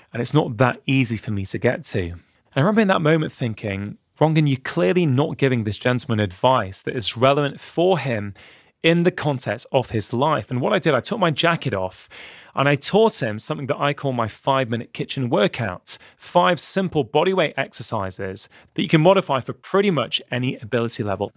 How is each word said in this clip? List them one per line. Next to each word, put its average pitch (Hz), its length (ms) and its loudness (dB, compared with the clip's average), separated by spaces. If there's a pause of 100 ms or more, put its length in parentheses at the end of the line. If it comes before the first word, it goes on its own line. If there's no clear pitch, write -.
(120)
and 117 100 -4
it's 120 100 -2
not 143 260 0
that 123 280 2
easy 131 300 2
for 107 160 -8
me 101 140 -4
to 113 120 -8
get 120 280 -2
to." 110 160 0
And 85 180 -8 (340)
I 135 60 2
remember 208 220 4
in 202 60 4
that 185 140 2
moment 156 300 2
thinking, 104 680 -6 (220)
"Rangan, 156 280 4
you're 131 100 0
clearly 180 480 0
not 143 300 2
giving 127 280 0
this 104 140 -4
gentleman 120 420 0
advice 104 600 0
that - 120 -6
is 123 220 -4
relevant 139 420 2
for 180 400 0
him 110 360 -4 (480)
in 170 200 4
the 175 80 4
context 131 600 -4
of 127 200 2
his 110 240 -2
life." 135 360 0
And 127 120 -2
what 196 100 0
I 208 60 2
did, 156 160 2
I 120 60 2
took 208 180 -4
my 180 120 2
jacket 156 440 0
off 92 340 -8 (460)
and 135 120 0
I 143 80 4
taught 208 480 2
him 110 160 -4
something 151 280 -6
that 131 120 -4
I 143 140 0
call 139 200 -4
my 117 140 0
five-minute 120 680 -2
kitchen 123 340 -6
workout, 127 720 -2 (180)
five 180 420 2
simple 175 460 0
bodyweight 156 540 2
exercises 98 920 -6 (260)
that - 80 -4
you 104 60 -4
can 156 140 6
modify 175 380 4
for 123 120 -10
pretty 202 380 0
much 135 400 -2
any 127 260 -2
ability 117 460 -2
level. 101 340 -2